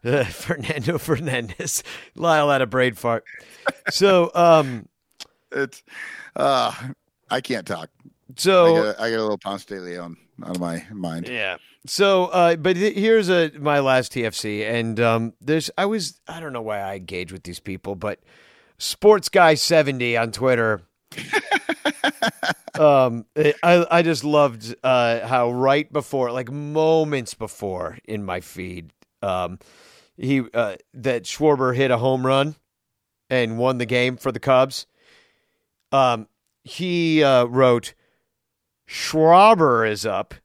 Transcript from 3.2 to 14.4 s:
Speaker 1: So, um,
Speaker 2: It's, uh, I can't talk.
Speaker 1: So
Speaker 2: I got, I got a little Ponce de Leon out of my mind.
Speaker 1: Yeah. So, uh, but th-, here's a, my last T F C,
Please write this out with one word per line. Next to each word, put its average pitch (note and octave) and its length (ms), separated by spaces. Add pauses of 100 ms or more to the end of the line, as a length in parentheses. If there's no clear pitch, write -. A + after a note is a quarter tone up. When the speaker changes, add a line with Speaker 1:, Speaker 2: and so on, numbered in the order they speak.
Speaker 1:
So, F3+ 460
um, D#3 520 (640)
Speaker 2:
It's, C3+ 320 (520)
uh, B2+ 360 (600)
I C3 100
can't A2 240
talk. E2 240 (480)
Speaker 1:
So F3+ 300
Speaker 2:
I E3 120
got, G#2+ 200
I A2+ 100
got A2+ 80
a A2+ 60
little G#2 160
Ponce G2 260
de G2 140
Leon F2 360 (300)
out F2 60
of F2+ 100
my E2+ 300
mind. F2+ 360
Speaker 1:
Yeah. G#2+ 300 (300)
So, F#3+ 380
uh, E3+ 320
but F3 180
th-, G3 200
here's G#3+ 340
a, E3+ 280
my D3 220
last C3 320
T B2 120
F A2 120
C, G#2+ 280